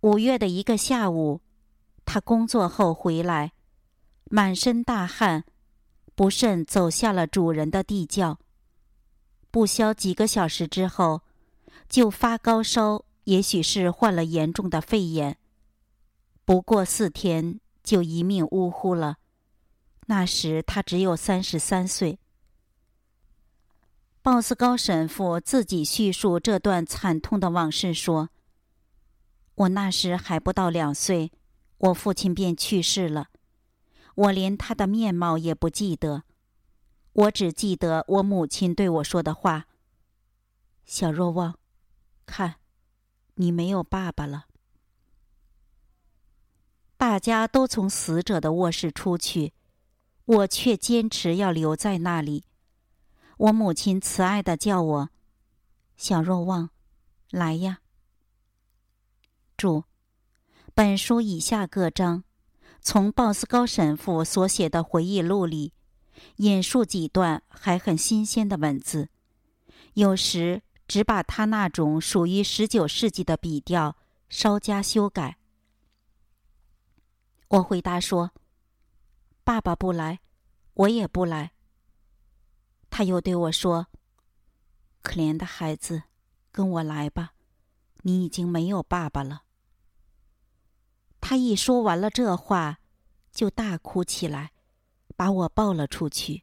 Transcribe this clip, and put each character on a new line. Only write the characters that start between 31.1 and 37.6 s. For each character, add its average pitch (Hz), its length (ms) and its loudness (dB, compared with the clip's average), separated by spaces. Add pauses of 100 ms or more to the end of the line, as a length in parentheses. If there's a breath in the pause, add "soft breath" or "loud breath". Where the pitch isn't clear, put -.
我 185 160 4
父 185 200 -4
亲 180 200 -2
便 175 220 -2
去 - 240 -2
世 175 280 0
了， 151 200 -4 (840 soft breath)
我 202 180 4
连 190 240 0
他 - 180 -6
的 202 120 0
面 208 280 0
貌 170 220 0
也 160 180 -2
不 165 140 -2
记 185 260 -2
得， 147 280 -4 (920)
我 208 180 6
只 185 220 -2
记 190 240 -2